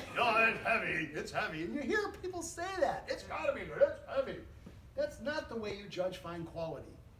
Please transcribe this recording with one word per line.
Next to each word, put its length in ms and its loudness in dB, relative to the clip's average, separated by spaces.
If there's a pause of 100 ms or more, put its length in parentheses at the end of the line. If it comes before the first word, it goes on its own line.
(200)
"Oh, 280 8
it's 160 2
heavy, 520 2
it's 160 -4
heavy." 320 0
And 100 -2
you 80 0
hear 400 2
people 220 -4
say 240 -6 (140)
that, 260 2
"It's 160 -4
gotta 280 -2
be 100 -2
good, 200 2
it's 340 2
heavy." 220 0 (580)
That's 260 -2
not 280 -2
the 60 -6
way 200 -4
you 140 -10
judge 280 -2
fine 260 -6
quality. 480 -6 (280)